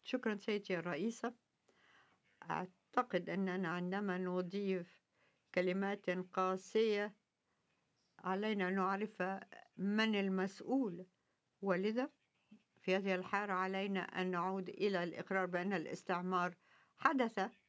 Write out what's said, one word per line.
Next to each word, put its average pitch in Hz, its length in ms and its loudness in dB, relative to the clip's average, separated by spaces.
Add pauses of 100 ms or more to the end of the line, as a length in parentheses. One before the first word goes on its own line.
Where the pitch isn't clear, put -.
شكرا 226 320 -2
سيدتي 202 440 -2
الرئيسة. 185 540 -4 (1160)
أعتقد 180 800 -2
أننا 185 400 0
عندما 180 480 -2
نضيف 185 920 -2 (480)
كلمات 190 540 0
قاسية 190 1040 0 (1040)
علينا 196 480 2
أن 190 80 2
نعرف 196 460 0 (560)
من 214 380 2
المسؤول، 190 920 0 (560)
ولذا 208 480 2 (720)
في 185 140 2
هذه 196 200 2
الحالة 196 380 -2
علينا 190 460 0
أن 185 320 -2
نعود 185 380 0
إلى 190 340 0
الإقرار 185 420 0
بأن 180 280 0
الاستعمار 180 840 0 (420)
حدث 233 540 2 (180)